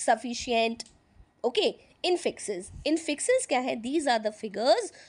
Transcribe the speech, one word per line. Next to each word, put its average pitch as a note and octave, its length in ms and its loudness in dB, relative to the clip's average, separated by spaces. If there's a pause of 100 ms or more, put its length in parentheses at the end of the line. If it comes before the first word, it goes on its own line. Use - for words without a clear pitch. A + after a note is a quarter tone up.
sufficient, A#3 840 0 (580)
okay। B3+ 280 2 (320)
इनफिक्सेस, G#3+ 640 -2 (180)
इनफिक्सेस E4 600 0
क्या C4 100 2
है? B3+ 220 -2
These C#4 260 -2
are A#3 160 4
the G#3+ 80 -2
figures A#3+ 600 2 (180)